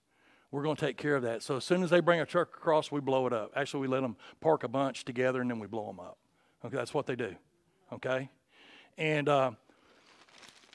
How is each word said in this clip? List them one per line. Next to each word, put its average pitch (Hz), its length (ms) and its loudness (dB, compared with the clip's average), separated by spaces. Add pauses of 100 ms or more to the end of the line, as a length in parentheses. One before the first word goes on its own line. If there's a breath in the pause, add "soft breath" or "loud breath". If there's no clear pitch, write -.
(500)
We're 139 140 -6
gonna 151 120 0
take 139 220 -2
care 147 180 0
of 135 60 2
that." 117 220 -4
So 135 140 -4
as 117 60 -6
soon 185 200 2
as 160 80 2
they 175 80 8
bring 170 200 4
a 143 60 0
truck - 300 -2
across, 156 360 2
we 143 100 -2
blow 131 260 2
it 120 60 0
up. 107 220 -2
Actually, 139 260 -2
we 135 60 -2
let 131 160 0
'em 117 120 -4 (260 loud breath)
park 156 220 4
a 120 40 -4
bunch 135 380 -2
together, 127 360 0
and 123 80 0
then 113 100 -4
we 101 80 -8
blow 107 220 -6
'em 95 100 -12
up. 87 180 -16 (480)
Okay, 120 100 -8
that's 120 180 -4
what 143 120 0
they 131 100 -2
do. 104 200 -4 (580)
Okay? 131 360 -4 (680 soft breath)
And, 151 320 2
uh, 135 220 4 (1200 soft breath)